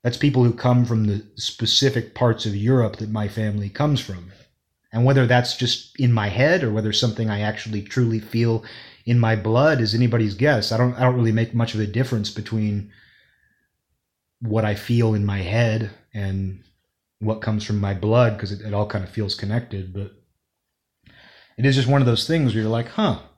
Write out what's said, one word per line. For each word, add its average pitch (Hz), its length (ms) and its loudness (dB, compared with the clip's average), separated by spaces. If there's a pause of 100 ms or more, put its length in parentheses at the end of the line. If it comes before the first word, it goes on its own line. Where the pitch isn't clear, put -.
That's 123 140 -2
people 127 260 2
who 117 100 4
come 123 320 2
from 110 200 0
the 104 200 -2 (120)
specific - 760 -2
parts 117 320 0
of 101 100 -4
Europe 117 400 2
that 107 140 -8
my 107 180 -2
family 104 400 -4
comes 147 320 0
from. 90 320 -14 (600)
And 117 120 2
whether 135 220 4
that's 123 300 2
just - 440 -4
in 123 120 4
my 104 160 2
head 143 360 2
or 107 80 -2
whether 107 200 -2
something 110 380 -2
I 104 100 -2
actually 107 420 -4
truly 113 360 -2
feel 113 460 0 (400)
in 120 160 4
my 110 160 4
blood 120 440 2
is 107 140 0
anybody's 113 400 2
guess. 127 380 2
I 113 40 0
don't, 123 180 2
I 123 60 -8
don't 127 160 2
really 113 160 2
make 113 220 0
much 117 200 0
of 107 60 -2
a 107 60 0
difference 113 440 -2
between 107 600 -4 (1500)
what 110 240 0
I 104 100 0
feel 113 400 0
in 104 100 0
my 101 140 -2
head 107 520 0 (220)
and 98 500 -6 (560)
what 107 240 -4
comes 107 220 -2
from 104 140 -2
my 98 160 -2
blood, 110 440 2
'cause 95 140 -8
it, 101 80 -10
it 104 140 -8
all 104 120 0
kind 101 160 -6
of 90 80 -12
feels 104 240 -6
connected. 101 580 -6
But 98 200 -10 (1500)
it 120 60 0
is 135 100 4
just 127 140 2
one 139 140 4
of 123 40 4
those 117 200 0
things 156 260 0
where 110 100 -2
you're 110 80 -2
like, 117 180 -2
"Huh." 208 320 -2 (180)